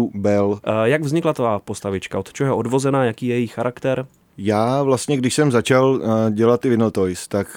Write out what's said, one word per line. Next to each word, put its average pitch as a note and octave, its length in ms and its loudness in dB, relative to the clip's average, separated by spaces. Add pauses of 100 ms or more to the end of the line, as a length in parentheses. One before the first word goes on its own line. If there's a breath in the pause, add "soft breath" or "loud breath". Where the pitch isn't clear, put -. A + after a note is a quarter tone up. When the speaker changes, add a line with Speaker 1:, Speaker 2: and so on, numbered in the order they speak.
(140)
Speaker 1:
Bell. G2+ 500 0
Speaker 2:
E, A2 260 0
jak D#3 120 0
vznikla D#3+ 320 -2
tvá A2+ 260 -2
postavička? G2 600 -6
Od - 140 -10
čeho C#3 140 -2
je C3 60 0
odvozená? C3 520 0
Jaký A#2 220 -4
je A#2+ 80 -2
její A#2+ 120 -2
charakter? B2 580 -4 (320)
Speaker 1:
Já A2 460 0
vlastně, C3+ 340 0
když B2+ 160 0
jsem D3 180 2
začal, C3 520 4
eh, A2 280 2
dělat A2+ 300 4
ty C3+ 80 0
vinyl A2+ 220 2
toys, F#2 360 -2
tak, G2+ 300 -2